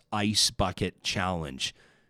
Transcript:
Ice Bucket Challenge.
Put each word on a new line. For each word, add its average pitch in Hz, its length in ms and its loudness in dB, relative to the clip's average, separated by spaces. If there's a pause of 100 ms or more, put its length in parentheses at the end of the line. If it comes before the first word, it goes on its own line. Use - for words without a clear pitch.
(120)
Ice 104 380 2
Bucket - 520 -2
Challenge. 85 720 -2 (360)